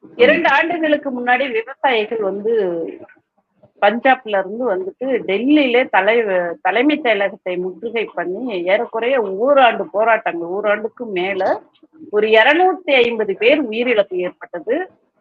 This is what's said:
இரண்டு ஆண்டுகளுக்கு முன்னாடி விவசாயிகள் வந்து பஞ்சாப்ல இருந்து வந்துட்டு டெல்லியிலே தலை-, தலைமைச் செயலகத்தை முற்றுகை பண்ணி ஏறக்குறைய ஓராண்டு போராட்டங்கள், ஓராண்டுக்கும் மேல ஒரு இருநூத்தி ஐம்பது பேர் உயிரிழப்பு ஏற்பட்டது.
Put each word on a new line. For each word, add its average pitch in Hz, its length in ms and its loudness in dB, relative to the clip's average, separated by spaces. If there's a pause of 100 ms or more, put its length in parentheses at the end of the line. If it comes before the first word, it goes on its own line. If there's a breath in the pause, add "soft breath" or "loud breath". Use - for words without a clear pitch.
(160)
இரண்டு 320 320 4
ஆண்டுகளுக்கு 302 640 0
முன்னாடி 247 420 -2
விவசாயிகள் 226 680 -2
வந்து 202 320 -2 (1300)
பஞ்சாப்ல 220 580 2
இருந்து 208 360 -4
வந்துட்டு 185 300 -8
டெல்லியிலே 254 840 0
தலை-, 196 640 2 (100)
தலைமைச் 262 420 0
செயலகத்தை 202 520 -2
முற்றுகை 185 580 -6
பண்ணி 196 500 -6
ஏறக்குறைய 226 560 0
ஓராண்டு 214 680 2
போராட்டங்கள், 190 600 -2
ஓராண்டுக்கும் 214 640 -4
மேல 196 500 -2 (500)
ஒரு 208 180 2
இருநூத்தி 302 640 4
ஐம்பது 233 480 2
பேர் 262 300 2
உயிரிழப்பு 214 460 0
ஏற்பட்டது. 185 760 -6 (300)